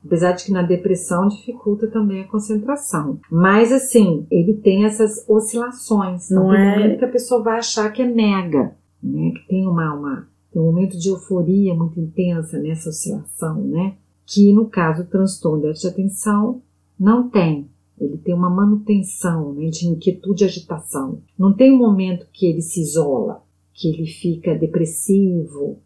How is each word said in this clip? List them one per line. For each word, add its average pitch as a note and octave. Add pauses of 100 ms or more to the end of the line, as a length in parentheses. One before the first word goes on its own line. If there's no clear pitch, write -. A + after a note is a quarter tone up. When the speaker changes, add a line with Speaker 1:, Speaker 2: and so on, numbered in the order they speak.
Speaker 1:
Apesar F3
de F3
que G3
na F#3
depressão F3+
dificulta G#3
também G#3
a F#3+
concentração. G#3 (120)
Mas, G3
assim, G#3
ele F3+
tem G3+
essas G#3+
oscilações. G#3+
Então, F#3+
Speaker 2:
Não F#3+
Speaker 1:
tem G3
Speaker 2:
é G3
Speaker 1:
momento G#3
que B3+
a A#3+
pessoa A#3+
vai A3+
achar G#3+
que B3
é B3
mega, F#3+ (280)
né? D3+
Que -
tem F#3+
uma, E3
uma, C#3+ (240)
tem E3+
um D#3+
momento F3+
de F3
euforia F#3
muito E3
intensa E3
nessa D#3+
oscilação, D#3
né? E3 (320)
Que, G3+
no A3
caso, E3
o F3
transtorno F#3+
de D3
déficit D#3+
de F3
atenção G#3 (360)
não A#3
tem. D#3+ (320)
Ele D3
tem F3+
uma F3+
manutenção, F#3
né, D3
de D#3+
inquietude F3+
e G3
agitação. D#3+ (200)
Não G3
tem B3+
um C4+
momento F#3+
que -
ele E3
se -
isola, C#3+ (320)
que -
ele D#3+
fica E3
depressivo D#3+